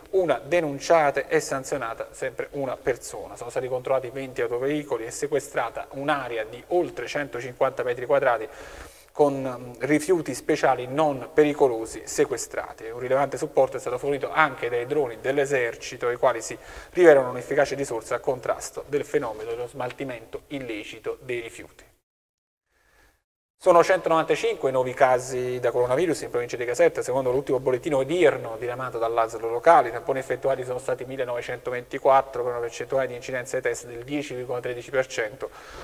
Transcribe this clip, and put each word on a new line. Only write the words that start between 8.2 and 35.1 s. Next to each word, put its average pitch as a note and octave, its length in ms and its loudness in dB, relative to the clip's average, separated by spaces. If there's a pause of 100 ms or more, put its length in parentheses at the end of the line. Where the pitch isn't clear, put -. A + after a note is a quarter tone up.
con, C#3 320 2
mm, B2 380 -8
rifiuti D3+ 540 2
speciali C3 520 2
non C3+ 480 0
pericolosi C3 680 4
sequestrati. - 840 -4
Un A#2 120 -10
rilevante C3+ 360 2
supporto C3+ 400 2
è A#2+ 40 -6
stato B2 180 -4
fornito C#3 320 -2
anche D3+ 380 2
dai A#2+ 180 -2
droni C3 340 0
dell'esercito, B2+ 880 -2
i B2 60 -2
quali A#2+ 260 2
si A#2 140 -10 (360)
rivelano C#3+ 380 10
un'efficace C3+ 440 0
risorsa B2+ 400 -4
al A#2+ 60 -2
contrasto - 640 -4
del C#3 180 -2
fenomeno A2+ 460 -4
dello A#2+ 160 -6
smaltimento B2 800 -10
illecito A#2 760 -8
dei B2 180 -4
rifiuti. - 440 -16 (1700)
Sono F3 240 8
centonovantacinque E3 840 2
i B2+ 40 -2
nuovi B2+ 200 0
casi B2+ 640 2
da A#2+ 120 0
coronavirus C3 500 2
in B2 100 -8
provincia A#2+ 280 -4
di A#2+ 80 -4
Caserta, C#3 340 2
secondo B2+ 320 0
l'ultimo C3+ 260 2
bollettino C3 380 0
odierno C3 600 2
diramato B2 400 -6
dall'A A#2 280 2
S A2+ 120 -6
L A2+ 120 -2
locale. C#3 380 6
I A2+ 40 -8
tamponi B2 260 -2
effettuati C3 440 -2
sono B2 160 -6
stati B2 280 -6
millenovecentoventiquattro, B2 1400 0
per B2 100 -2
una A#2+ 80 -4
percentuale C3 460 -2
di B2 80 -8
incidenza B2 420 -8
ai B2+ 60 -2
test A#2+ 240 -2
del A#2+ 180 -12
dieci C#3 300 -6
virgola B2 260 -6
tredici A#2+ 300 -8
per C3 160 2
cento, G#2+ 420 -6 (360)